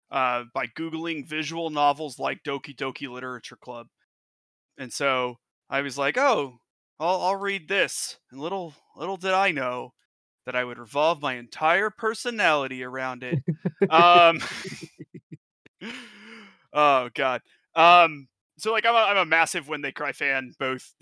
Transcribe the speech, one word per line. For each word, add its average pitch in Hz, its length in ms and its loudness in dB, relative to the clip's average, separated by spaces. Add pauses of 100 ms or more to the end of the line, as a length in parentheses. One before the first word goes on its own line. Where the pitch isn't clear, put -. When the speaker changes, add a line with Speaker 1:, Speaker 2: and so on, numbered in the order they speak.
Speaker 1:
uh, 123 440 -2
by 127 140 -4
Googling 160 600 -8
visual 156 420 -6
novels 147 480 0
like 139 260 -6
Doki 143 300 -8
Doki 135 360 -8
Literature 123 480 -12
Club. 117 300 -16 (880)
And 131 160 -12
so 127 440 -2 (320)
I 139 120 0
was 135 160 -8
like, 143 200 -2
"Oh, 170 420 0 (380)
I'll, 175 220 0
I'll 185 160 0
read 196 320 -6
this." 185 500 -2 (140)
And 127 80 -16
little, 170 340 -8 (220)
little 180 220 -8
did 185 160 -2
I 190 180 4
know 127 420 -4 (520)
that 123 100 -8
I 127 80 0
would 120 140 -4
revolve 143 440 0
my 135 120 -2
entire 160 560 0
personality 170 920 0
around 127 400 -8
it. 127 260 -4
Speaker 2:
<laughs> 180 420 -4
Speaker 1:
Um, 170 500 8 (1400)
<laughs> 220 100 -10 (840)
oh, 139 400 4
God. 127 280 0 (340)
Um, 160 520 8 (300)
so, 220 140 -4
like, 220 140 0
I'm 233 100 4
a, - 20 4
I'm 202 200 4
a 180 80 4
massive 160 420 0
When 147 140 -6
They 135 100 -6
Cry 139 220 -6
fan, 135 440 -4
both 131 440 -6